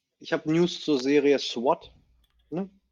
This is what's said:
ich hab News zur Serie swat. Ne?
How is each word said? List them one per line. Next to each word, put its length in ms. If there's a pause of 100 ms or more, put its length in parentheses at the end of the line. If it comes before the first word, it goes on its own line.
(200)
ich 140
hab 120
News 360
zur 180
Serie 400
swat. 540 (560)
Ne? 200 (220)